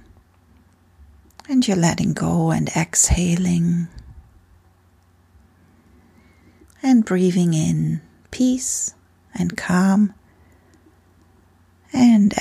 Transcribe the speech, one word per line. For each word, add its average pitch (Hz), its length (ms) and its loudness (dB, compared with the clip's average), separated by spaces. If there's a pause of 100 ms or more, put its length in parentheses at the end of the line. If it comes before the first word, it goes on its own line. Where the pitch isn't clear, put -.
(1500)
and 262 180 2
you're 196 80 0
letting 165 380 0
go 165 380 -2
and 156 180 -2
exhaling, 175 1200 -2 (3000)
and 254 220 4
breathing 180 500 0
in 160 460 -2 (320)
peace - 640 -4 (400)
and 175 240 -6
calm, 190 560 0 (1800)
and 226 440 4